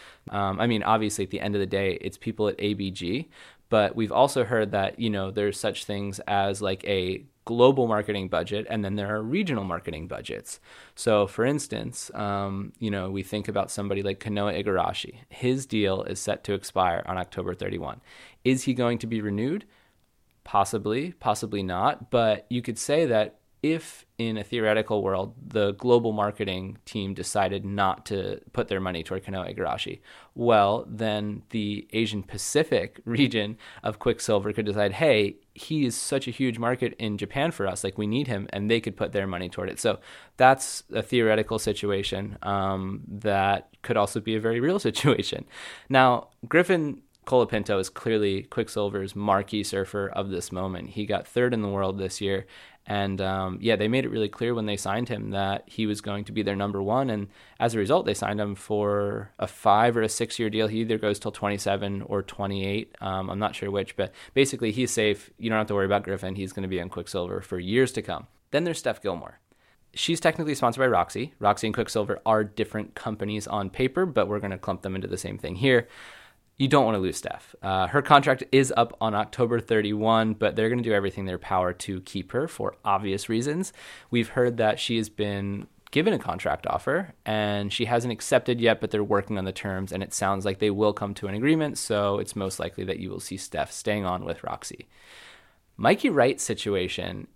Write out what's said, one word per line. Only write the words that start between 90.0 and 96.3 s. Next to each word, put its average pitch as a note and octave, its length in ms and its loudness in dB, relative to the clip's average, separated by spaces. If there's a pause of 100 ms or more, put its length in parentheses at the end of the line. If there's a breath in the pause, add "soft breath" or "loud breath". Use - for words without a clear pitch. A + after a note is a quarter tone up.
it F2+ 140 -6
sounds G2 300 0
like G2 160 -2
they G#2+ 100 4
will G#2 220 4
come G2+ 220 -6
to G2+ 120 -6
an G2 80 -4
agreement, D3 420 2
so G2+ 420 0
it's G#2 180 -6
most G2 240 -4
likely F2+ 240 -6
that F#2+ 160 -4
you F#2 100 -8
will F#2 80 -8
see - 180 -10
Steph - 360 -6
staying G#2 320 -4
on F#2 200 -2
with E2+ 200 -8
Roxy. - 420 -10 (920 loud breath)
Mikey G3+ 340 2
Wright's C3+ 340 4